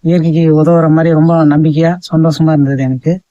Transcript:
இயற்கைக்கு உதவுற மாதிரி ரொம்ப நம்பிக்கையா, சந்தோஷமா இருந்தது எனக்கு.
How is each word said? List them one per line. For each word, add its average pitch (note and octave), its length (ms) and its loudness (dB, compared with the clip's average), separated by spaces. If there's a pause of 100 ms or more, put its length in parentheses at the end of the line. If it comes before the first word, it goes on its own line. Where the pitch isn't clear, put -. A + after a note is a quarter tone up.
இயற்கைக்கு E3 400 0 (120)
உதவுற E3 340 2
மாதிரி D#3+ 240 2
ரொம்ப D#3+ 320 2
நம்பிக்கையா, D#3 460 0 (100)
சந்தோஷமா D#3+ 500 -2
இருந்தது C#3 320 -2
எனக்கு. C3 300 -4 (180)